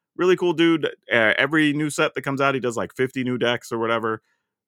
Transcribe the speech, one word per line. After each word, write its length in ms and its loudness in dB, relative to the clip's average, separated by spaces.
Really 200 4
cool 180 -2
dude. 320 2
Uh, 500 2
every 380 2
new 160 -2
set 240 -2
that 80 -6
comes 180 -4
out, 140 2
he 60 -2
does, 180 -4
like, 160 -6
fifty 300 -4
new 120 -4
decks 360 -2
or 60 -6
whatever. 440 -2